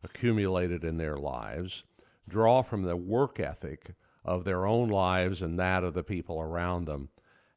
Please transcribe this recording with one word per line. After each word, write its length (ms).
accumulated 800
in 140
their 200
lives, 680
draw 320
from 220
the 120
work 440
ethic 560
of 200
their 240
own 200
lives 540
and 160
that 260
of 120
the 80
people 360
around 460
them, 240